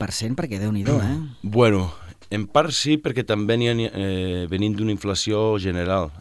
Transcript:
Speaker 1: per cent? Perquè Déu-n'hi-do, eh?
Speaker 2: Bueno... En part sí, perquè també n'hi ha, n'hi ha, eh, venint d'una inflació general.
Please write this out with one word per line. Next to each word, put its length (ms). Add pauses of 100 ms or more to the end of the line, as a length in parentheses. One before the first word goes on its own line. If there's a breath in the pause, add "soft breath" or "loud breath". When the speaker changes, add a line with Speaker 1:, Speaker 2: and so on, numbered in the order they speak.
Speaker 1:
per 100
cent? 240
Perquè 220
Déu-n'hi-do, 400
eh? 220 (240)
Speaker 2:
Bueno... 480 (400 loud breath)
En 160
part 240
sí, 260
perquè 300
també 320
n'hi 100
ha, 60
n'hi 100
ha, 80
eh, 560
venint 260
d'una 160
inflació 680
general. 500 (120)